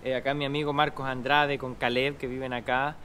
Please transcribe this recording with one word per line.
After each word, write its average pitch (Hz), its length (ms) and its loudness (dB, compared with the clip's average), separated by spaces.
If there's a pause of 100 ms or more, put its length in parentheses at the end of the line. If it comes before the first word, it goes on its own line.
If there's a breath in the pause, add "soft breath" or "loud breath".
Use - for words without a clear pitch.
Eh, 127 120 0
acá 135 180 0
mi 147 100 0
amigo 147 280 0
Marcos 147 340 2
Andrade 135 520 2
con 127 180 -6
Caleb, 131 400 0
que 131 100 -6
viven 127 260 -6
acá, 127 520 0